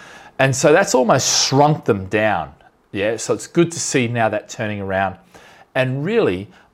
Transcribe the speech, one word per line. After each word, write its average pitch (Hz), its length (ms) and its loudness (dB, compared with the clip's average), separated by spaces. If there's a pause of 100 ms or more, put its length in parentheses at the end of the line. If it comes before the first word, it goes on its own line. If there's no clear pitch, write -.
(380)
And 135 160 2
so 151 180 4
that's 190 220 4
almost 220 540 2
shrunk 147 360 2
them 98 220 -2
down, 95 480 -2 (380)
yeah? 107 240 -2
So - 180 -4
it's - 140 -8
good 170 240 0
to - 80 -8
see 127 260 -2
now 117 220 0
that 104 200 -4
turning 104 320 -8
around. 95 360 -2 (580)
And 131 300 -2
really, 143 440 0 (260)